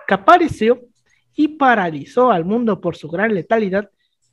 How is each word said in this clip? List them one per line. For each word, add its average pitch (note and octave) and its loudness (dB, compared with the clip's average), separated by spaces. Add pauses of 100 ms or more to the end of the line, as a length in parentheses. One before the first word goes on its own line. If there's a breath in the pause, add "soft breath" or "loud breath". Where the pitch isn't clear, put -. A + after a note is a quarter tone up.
que - 0
apareció B3 2 (540)
y D4+ 0
paralizó A#3+ 0
al E3+ 0
mundo G#3+ -2
por E3+ -6
su D3+ -16
gran G3 -2
letalidad G3+ -4 (440)